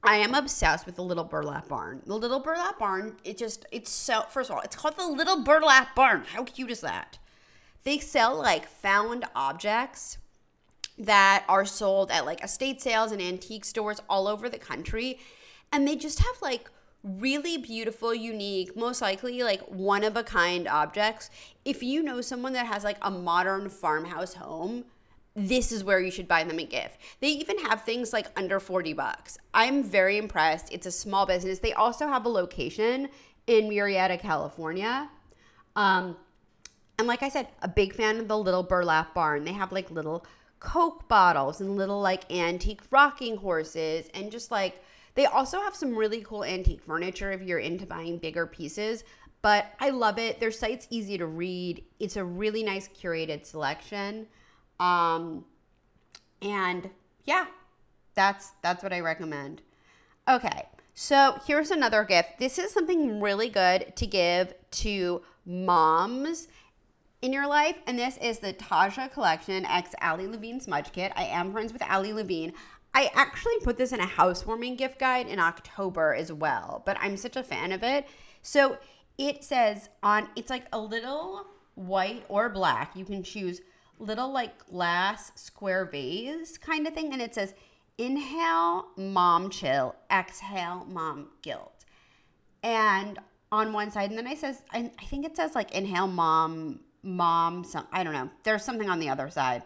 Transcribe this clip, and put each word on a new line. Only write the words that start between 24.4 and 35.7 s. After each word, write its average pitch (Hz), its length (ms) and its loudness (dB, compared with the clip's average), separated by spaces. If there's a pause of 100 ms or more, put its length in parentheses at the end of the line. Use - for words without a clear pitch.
this 226 320 2
is 214 120 -4
where 190 160 4
you 185 100 0
should 180 180 -10
buy 165 160 4
them 160 140 -4
a 165 60 -4
gift. - 340 -8 (220)
They 269 80 0
even 311 320 -2
have 220 240 0
things, 233 280 -2
like, 214 140 0 (100)
under 190 240 0
forty 180 340 -2
bucks. - 440 -4 (160)
I'm 262 300 6
very 196 340 4
impressed. 165 560 2
It's 175 140 -10
a 180 40 -6
small 196 360 0
business. 185 320 0
They 226 140 -2
also 233 340 2
have 254 180 0
a 240 40 0
location 214 800 -2 (360)
in 214 240 4
Murrieta, 190 500 2
California. 180 920 -4 (640)